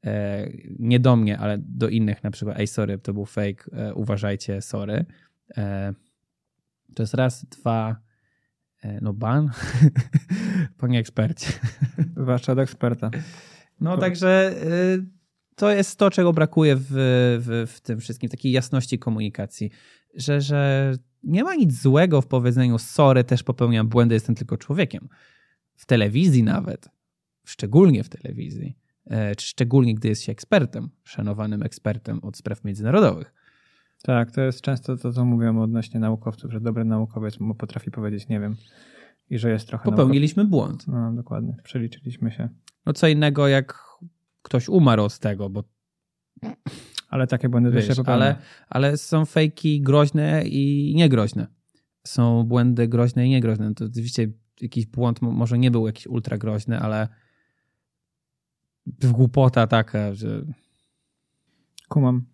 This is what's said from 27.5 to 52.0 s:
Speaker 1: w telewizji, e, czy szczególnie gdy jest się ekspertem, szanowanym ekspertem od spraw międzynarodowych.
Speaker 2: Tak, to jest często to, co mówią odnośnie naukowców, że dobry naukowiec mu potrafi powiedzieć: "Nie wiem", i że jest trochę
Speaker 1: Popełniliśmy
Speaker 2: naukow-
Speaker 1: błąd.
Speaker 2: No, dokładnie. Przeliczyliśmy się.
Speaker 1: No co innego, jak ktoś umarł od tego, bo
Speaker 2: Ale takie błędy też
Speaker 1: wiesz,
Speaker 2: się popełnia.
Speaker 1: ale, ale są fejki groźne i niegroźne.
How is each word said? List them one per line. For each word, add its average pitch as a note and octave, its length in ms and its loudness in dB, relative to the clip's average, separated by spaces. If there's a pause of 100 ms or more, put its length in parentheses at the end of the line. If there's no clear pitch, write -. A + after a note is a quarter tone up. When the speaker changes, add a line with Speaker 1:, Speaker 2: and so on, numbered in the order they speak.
Speaker 1:
w - 60 -12
telewizji, - 680 -12 (300)
e, G#2+ 280 -4
czy - 120 -12
szczególnie A#2+ 480 2
gdy A2 120 -4
jest G#2+ 140 -2
się - 100 -8
ekspertem, A#2 580 -2 (140)
szanowanym G#2 600 -6
ekspertem A2 600 -6
od G2+ 140 -12
spraw - 260 -10
międzynarodowych. G#2 680 0 (720)
Speaker 2:
Tak, A#2 280 0
to C3+ 100 -4
jest C3 200 -2
często C3 360 -4
to, B2 160 -6
co B2 120 0
mówią A#2 360 2
odnośnie A2+ 380 -4
naukowców, A2 520 -4
że A2 100 -8
dobry A2+ 240 -2
naukowiec A2 540 -4
mu G#2+ 160 -6
potrafi - 360 -10
powiedzieć: G#2 360 -8
"Nie A2 120 -4
wiem", G#2 160 -6 (760)
i B2 80 -4
że A2+ 120 0
jest A2 180 -2
trochę - 240 -8
Speaker 1:
Popełniliśmy D3+ 520 2
Speaker 2:
naukow- G#3+ 60 2
Speaker 1:
błąd. C3 380 -2
Speaker 2:
No, A#2 260 -4
dokładnie. A#2 500 -8
Przeliczyliśmy A#2 680 -8
się. A#2 180 -8 (360)
Speaker 1:
No D#3 80 -2
co E3 140 2
innego, D3 400 2
jak C3+ 380 0 (560)
ktoś - 280 -2
umarł B2+ 340 6
od G2+ 160 -4
tego, G2+ 300 -4
bo G2+ 140 -8 (1500)
Speaker 2:
Ale C3 180 -2
takie B2+ 220 -2
błędy A#2+ 220 2
też A#2 160 2
Speaker 1:
wiesz, B2 100 0
Speaker 2:
się C3 60 -2
popełnia. B2+ 220 2
Speaker 1:
ale, C#3+ 100 2 (340)
ale C#3+ 280 0
są D#3 280 0
fejki D3+ 560 0
groźne D3 640 2
i C#3+ 500 -2
niegroźne. B2 520 2 (560)